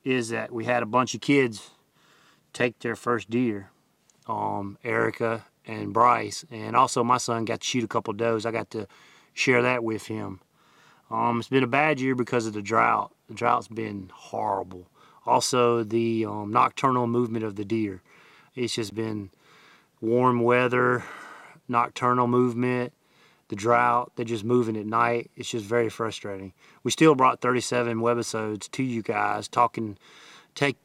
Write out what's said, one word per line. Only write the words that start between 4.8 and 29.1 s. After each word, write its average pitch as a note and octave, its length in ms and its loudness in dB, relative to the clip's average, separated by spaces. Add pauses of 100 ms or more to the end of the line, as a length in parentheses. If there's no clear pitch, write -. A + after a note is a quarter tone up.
Erica A2+ 640 -2 (180)
and G#2+ 260 -8
Bryce, A2+ 600 2
and A2 240 -6
also B2+ 280 4
my B2 140 4
son A#2 280 -2
got A2 160 -4
to - 40 -8
shoot B2 180 0
a A2 40 -4
couple A2 260 -4
does. A2+ 320 0
I A2+ 60 -4
got A2 180 -6
to G#2+ 160 -8 (480)
share B2 300 4
that B2 200 0
with A2 220 -6
him. G2+ 340 -8 (680)
Um, A#2 300 0
it's - 100 -8
been C3 140 4
a B2 40 2
bad C#3+ 320 2
year C3 160 0
because A#2+ 300 0
of A2 80 -6
the G#2+ 80 -6
drought. A2 500 2 (160)
The A2+ 60 -14
drought's A#2 340 0
been G#2 460 -10
horrible. F#2+ 760 -6 (360)
Also, A#2+ 580 2
the, A2+ 420 0
um, G#2 260 -6
nocturnal B2 540 2
movement A#2 380 0
of G#2 140 -6
the G#2 80 -6
deer. G2+ 360 -2 (540)
It's B2 200 -4
just G2+ 200 -4
been G#2+ 340 -4 (680)
warm A#2+ 420 4
weather, B2 640 2 (640)
nocturnal B2 600 0
movement, B2 640 0 (560)
the G#2+ 80 -6
drought, A#2+ 580 2
they're B2 80 -6
just A2 220 -6
moving A#2 320 2
at G#2 80 -8
night. A#2 500 0
It's - 160 -10
just A2 140 -6
very A2+ 240 0
frustrating. G2+ 640 -8 (300)
We A#2+ 80 -2
still D#3+ 220 8
brought B2+ 280 2
thirty-seven B2 580 0
webisodes A2+ 720 -2
to C3+ 120 -4
you A#2 180 -2
guys, G#2 480 -2